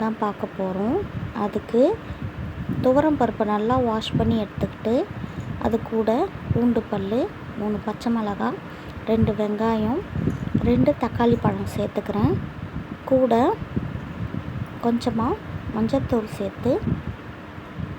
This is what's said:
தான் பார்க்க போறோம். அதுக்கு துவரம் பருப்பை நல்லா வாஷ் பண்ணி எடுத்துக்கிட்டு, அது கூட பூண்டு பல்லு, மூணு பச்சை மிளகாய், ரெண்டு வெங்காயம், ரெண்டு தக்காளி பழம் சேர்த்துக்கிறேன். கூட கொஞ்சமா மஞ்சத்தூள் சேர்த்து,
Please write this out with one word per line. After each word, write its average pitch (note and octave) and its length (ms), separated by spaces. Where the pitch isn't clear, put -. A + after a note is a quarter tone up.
தான் A3 220
பார்க்க G#3 240
போறோம். G3 400
அதுக்கு G#3+ 380
துவரம் C#4+ 380
பருப்பை A3 300
நல்லா G#3+ 260
வாஷ் A3 320
பண்ணி A3+ 240
எடுத்துக்கிட்டு, - 500
அது A3 120
கூட A3 260
பூண்டு A#3 400
பல்லு, G#3 300
மூணு G#3 260
பச்சை G#3+ 300
மிளகாய், A3 440
ரெண்டு A3 300
வெங்காயம், A3 600
ரெண்டு B3+ 240
தக்காளி A#3 420
பழம் G3 320
சேர்த்துக்கிறேன். G#3 580
கூட B3 300
கொஞ்சமா A#3 420
மஞ்சத்தூள் A3+ 600
சேர்த்து, G#3 360